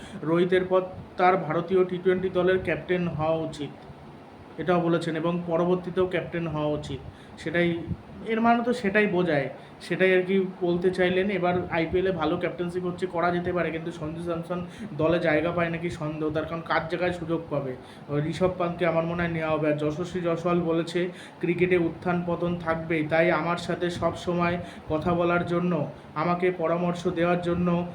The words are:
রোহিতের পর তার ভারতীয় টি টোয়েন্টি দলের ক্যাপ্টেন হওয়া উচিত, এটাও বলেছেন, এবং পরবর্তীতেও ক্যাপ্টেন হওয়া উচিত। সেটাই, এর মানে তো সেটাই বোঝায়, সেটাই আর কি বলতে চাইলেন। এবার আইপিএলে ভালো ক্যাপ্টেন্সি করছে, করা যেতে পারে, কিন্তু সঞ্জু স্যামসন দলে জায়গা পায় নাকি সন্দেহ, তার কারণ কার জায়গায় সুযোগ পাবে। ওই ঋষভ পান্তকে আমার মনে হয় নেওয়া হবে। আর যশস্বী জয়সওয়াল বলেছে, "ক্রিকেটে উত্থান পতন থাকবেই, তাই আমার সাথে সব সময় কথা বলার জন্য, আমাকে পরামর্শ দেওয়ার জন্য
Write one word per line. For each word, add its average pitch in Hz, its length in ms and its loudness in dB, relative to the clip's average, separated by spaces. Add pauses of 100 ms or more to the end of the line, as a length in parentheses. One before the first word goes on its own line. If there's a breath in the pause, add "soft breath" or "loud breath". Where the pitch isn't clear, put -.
(240 loud breath)
রোহিতের 175 420 2
পর 185 160 4 (360)
তার 180 200 6
ভারতীয় 170 460 2
টি 180 140 -2
টোয়েন্টি 185 320 2
দলের 180 340 4
ক্যাপ্টেন 175 440 0
হওয়া 156 280 0
উচিত, 147 340 -6 (920)
এটাও 170 220 2
বলেছেন, 165 340 0
এবং 170 320 0
পরবর্তীতেও 175 600 2
ক্যাপ্টেন 170 400 -2
হওয়া 151 320 -2
উচিত। 139 200 -8 (380 loud breath)
সেটাই, 170 400 0 (480)
এর 226 160 0
মানে 233 220 4
তো 240 100 2
সেটাই 202 340 2
বোঝায়, 165 420 2 (320 loud breath)
সেটাই 185 360 4
আর 185 60 4
কি 190 220 2 (160)
বলতে 175 300 2
চাইলেন। 185 380 2
এবার 180 240 2 (180)
আইপিএলে 170 400 0
ভালো 165 260 0
ক্যাপ্টেন্সি 175 420 -4
করছে, 180 260 -4
করা 175 260 0
যেতে 175 220 -2
পারে, 165 180 0
কিন্তু 160 200 -6
সঞ্জু 165 320 -8
স্যামসন 170 420 -4 (320 loud breath)
দলে 165 220 2
জায়গা 160 320 2
পায় 170 180 0
নাকি 170 200 -4
সন্দেহ, 156 400 -4
তার 156 160 -2
কারণ 165 160 -6
কার 160 280 0
জায়গায় 175 240 0
সুযোগ 165 360 -2
পাবে। 135 260 -4 (340 loud breath)
ওই 147 200 0
ঋষভ 180 280 2
পান্তকে 175 280 0
আমার 165 200 2
মনে 170 180 -2
হয় 165 80 0
নেওয়া 160 200 -2
হবে। 151 160 2
আর 151 100 2
যশস্বী 170 420 -2
জয়সওয়াল 170 420 2
বলেছে, 165 480 0 (300 loud breath)
"ক্রিকেটে 180 380 2
উত্থান 175 500 0
পতন 170 300 -2
থাকবেই, 165 500 0
তাই 165 240 4
আমার 165 260 2
সাথে 175 320 -2
সব 170 280 -2
সময় 175 400 0 (320 loud breath)
কথা 156 240 2
বলার 175 320 4
জন্য, 170 460 0 (240 loud breath)
আমাকে 175 360 2
পরামর্শ 175 560 0
দেওয়ার 175 340 2
জন্য 175 520 2